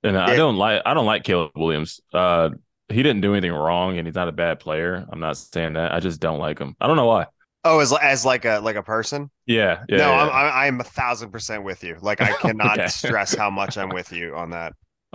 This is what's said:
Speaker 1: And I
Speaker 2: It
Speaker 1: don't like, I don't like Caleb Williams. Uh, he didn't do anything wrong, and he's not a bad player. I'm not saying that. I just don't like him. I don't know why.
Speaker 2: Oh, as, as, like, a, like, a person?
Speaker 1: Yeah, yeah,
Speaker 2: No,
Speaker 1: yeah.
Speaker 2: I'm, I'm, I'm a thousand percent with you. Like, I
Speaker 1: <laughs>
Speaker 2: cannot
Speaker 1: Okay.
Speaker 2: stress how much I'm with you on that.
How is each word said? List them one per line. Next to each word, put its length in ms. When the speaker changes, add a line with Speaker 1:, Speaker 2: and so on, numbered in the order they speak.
Speaker 1:
And 140
I 160
Speaker 2:
It 40
Speaker 1:
don't 200
like, 300
I 80
don't 120
like 180
Caleb 320
Williams. 440
Uh, 380
he 140
didn't 200
do 120
anything 180
wrong, 460
and 80
he's 80
not 140
a 40
bad 280
player. 500
I'm 100
not 160
saying 380
that. 180
I 80
just 200
don't 180
like 200
him. 220
I 60
don't 100
know 100
why. 200
Speaker 2:
Oh, 120
as, 240
as, 240
like, 180
a, 180
like, 140
a 60
person? 480
Speaker 1:
Yeah, 420
yeah, 80
Speaker 2:
No, 140
Speaker 1:
yeah. 120
Speaker 2:
I'm, 80
I'm, 220
I'm 60
a 40
thousand 460
percent 340
with 180
you. 200
Like, 180
I 120
Speaker 1:
<laughs> 80
Speaker 2:
cannot 380
Speaker 1:
Okay. 100
Speaker 2:
stress 460
how 140
much 300
I'm 100
with 240
you 240
on 140
that. 240